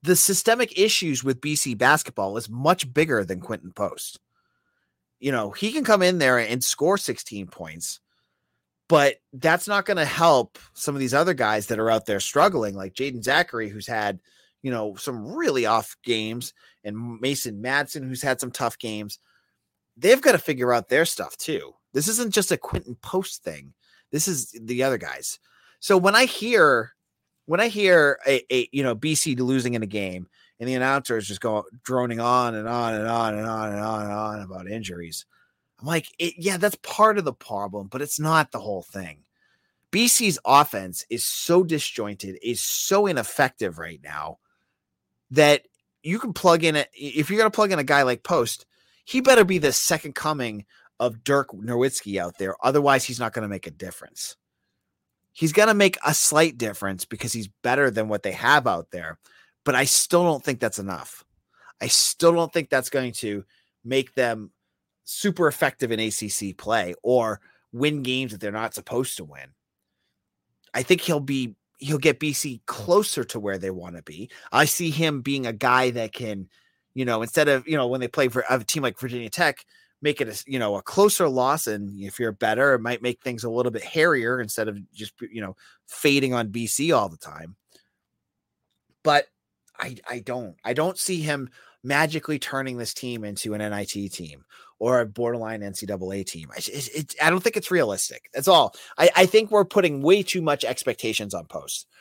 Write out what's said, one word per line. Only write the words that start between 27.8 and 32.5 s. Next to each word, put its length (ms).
a, 180
a, 180
you 120
know, 120
B 200
C 200
losing 380
in 100
a 40
game 400
and 100
the 60
announcer 420
is 100
just 140
going, 220
droning 360
on 360